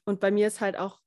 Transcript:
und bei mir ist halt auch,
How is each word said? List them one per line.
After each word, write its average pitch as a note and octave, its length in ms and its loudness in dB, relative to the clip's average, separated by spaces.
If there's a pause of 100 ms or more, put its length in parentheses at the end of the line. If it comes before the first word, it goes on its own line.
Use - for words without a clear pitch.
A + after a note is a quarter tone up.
und G3+ 160 -2
bei G3 100 4
mir G#3 160 4
ist G#3+ 140 -4
halt G3 180 -2
auch, F#3 280 -6